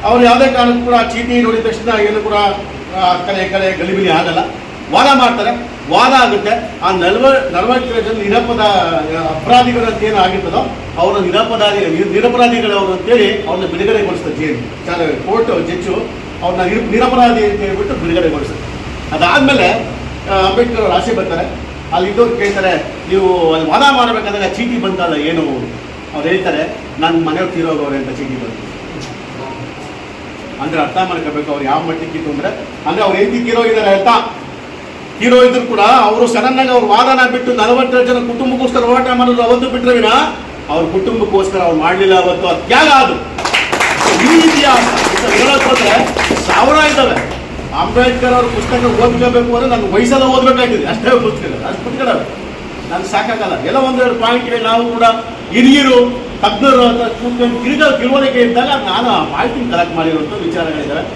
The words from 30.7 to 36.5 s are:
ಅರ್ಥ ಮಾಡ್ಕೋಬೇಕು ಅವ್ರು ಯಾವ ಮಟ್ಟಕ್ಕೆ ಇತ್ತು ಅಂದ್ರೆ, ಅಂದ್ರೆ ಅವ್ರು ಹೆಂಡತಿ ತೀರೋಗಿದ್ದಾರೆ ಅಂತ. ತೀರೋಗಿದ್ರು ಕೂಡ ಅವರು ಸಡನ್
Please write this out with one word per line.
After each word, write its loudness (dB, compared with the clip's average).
ಅರ್ಥ -4
ಮಾಡ್ಕೋಬೇಕು -4
ಅವ್ರು -4
ಯಾವ 0
ಮಟ್ಟಕ್ಕೆ -6
ಇತ್ತು -6
ಅಂದ್ರೆ, -4
ಅಂದ್ರೆ -2
ಅವ್ರು 2
ಹೆಂಡತಿ 2
ತೀರೋಗಿದ್ದಾರೆ 2
ಅಂತ. 2
ತೀರೋಗಿದ್ರು 6
ಕೂಡ 2
ಅವರು 4
ಸಡನ್ 0